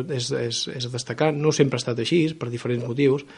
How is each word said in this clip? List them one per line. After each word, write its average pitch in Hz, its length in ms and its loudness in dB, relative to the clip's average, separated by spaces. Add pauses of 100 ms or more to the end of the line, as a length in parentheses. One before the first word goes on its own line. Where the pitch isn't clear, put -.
(140)
és, 123 180 -2
és, 120 280 -2 (120)
és 123 140 -8
a 120 60 -8
destacar. 123 420 0
No 147 180 2
sempre 135 240 4
ha 120 60 -4
estat 120 180 -2
així, 165 200 2 (180)
per 123 140 -6
diferents 120 340 -2
motius, 139 380 2 (140)